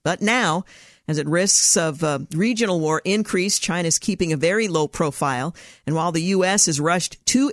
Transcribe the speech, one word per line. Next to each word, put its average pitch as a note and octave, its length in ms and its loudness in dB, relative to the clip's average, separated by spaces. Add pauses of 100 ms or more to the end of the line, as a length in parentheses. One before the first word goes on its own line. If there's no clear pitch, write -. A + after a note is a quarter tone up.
But F3 160 -2
now, G#3 460 0 (420)
as D3+ 100 0
it D3 80 -4
risks F3 500 2
of, D#3+ 280 0
uh, C#3+ 160 0 (120)
regional G#3 460 0
war D#3 260 0
increase, G3 540 0
China's F3 400 -2
keeping F3 340 -2
a D#3 40 2
very F#3+ 320 0
low D#3+ 180 2
profile. C#3+ 680 -4 (320)
And D3+ 120 -2
while E3 160 -2
the D#3+ 100 -2
U F#3 220 0
S G3 220 2
has D3+ 120 -2
rushed E3 380 -2 (100)
two C4+ 260 2